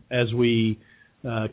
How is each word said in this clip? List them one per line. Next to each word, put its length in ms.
as 220
we, 460
uh, 240